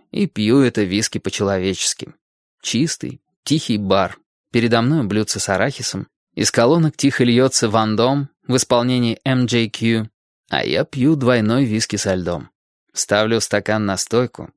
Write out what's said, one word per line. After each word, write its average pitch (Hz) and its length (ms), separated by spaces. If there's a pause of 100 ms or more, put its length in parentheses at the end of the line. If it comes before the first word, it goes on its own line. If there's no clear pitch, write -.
(100)
и - 160
пью 110 340
это 117 240
виски 98 340
по-человечески. 95 960 (480)
Чистый, 123 580 (220)
тихий 139 360
бар. 95 380 (360)
Передо 117 280
мной 139 240
блюдце 104 360
с - 80
арахисом. 98 580 (280)
Из - 160
колонок 151 460
тихо 135 280
льется 120 440
Ван 107 280
Дом 135 340 (160)
в 127 100
исполнении 123 680
М 127 220
Джей 113 220
Кью, 113 400 (400)
а 64 160
я 78 200
пью 139 320
двойной 123 480
виски 110 320
со 98 180
льдом. 87 340 (440)
Ставлю 107 480
стакан 107 440
на 98 120
стойку - 600